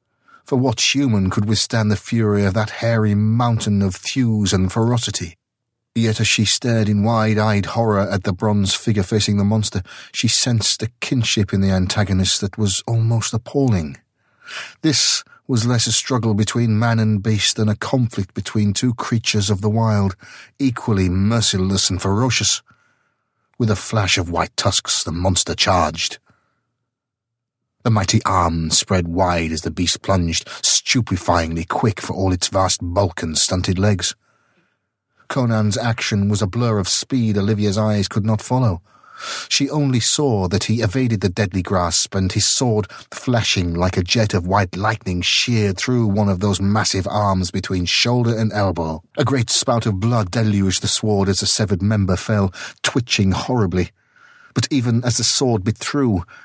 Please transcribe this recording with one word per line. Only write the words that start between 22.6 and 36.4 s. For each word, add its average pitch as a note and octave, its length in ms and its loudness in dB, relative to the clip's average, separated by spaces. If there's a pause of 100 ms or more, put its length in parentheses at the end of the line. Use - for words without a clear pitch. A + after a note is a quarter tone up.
With A2+ 100 2
a G#2 60 0
flash G2+ 420 -2
of F2 140 -4
white E2+ 260 -4
tusks, - 460 -2
the E2+ 80 -6
monster F2 420 0
charged. D#2+ 640 0 (1700)
The G#2+ 80 2
mighty G#2+ 320 2
arm E2 480 0
spread F2+ 380 0
wide E2+ 420 0
as D#2+ 100 -4
the E2+ 80 -6
beast E2+ 320 -4
plunged, F2 460 0 (160)
stupefyingly E2+ 1040 0
quick - 340 -2
for - 140 -8
all F#2+ 180 0
its F2+ 160 0
vast F#2+ 340 0
bulk F2 400 0
and D#2+ 160 -4
stunted F2+ 400 0
legs. G2 380 0 (1120)
Conan's A2 500 0
action A2 520 0
was G#2 120 0